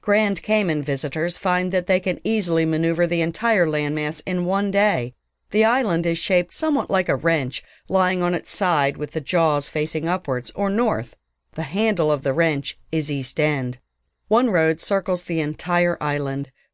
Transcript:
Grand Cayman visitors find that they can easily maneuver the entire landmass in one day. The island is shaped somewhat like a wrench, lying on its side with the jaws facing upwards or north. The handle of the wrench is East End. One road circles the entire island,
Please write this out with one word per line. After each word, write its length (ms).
Grand 380
Cayman 440
visitors 520
find 360
that 160
they 100
can 240
easily 420
maneuver 440
the 140
entire 440
landmass 580
in 200
one 260
day. 440
The 140
island 420
is 100
shaped 380
somewhat 360
like 180
a 80
wrench, 480
lying 340
on 100
its 180
side 460
with 160
the 80
jaws 480
facing 380
upwards 480
or 160
north. 460
The 100
handle 480
of 100
the 100
wrench 460
is 180
East 300
End. 380
One 220
road 300
circles 440
the 160
entire 600
island, 520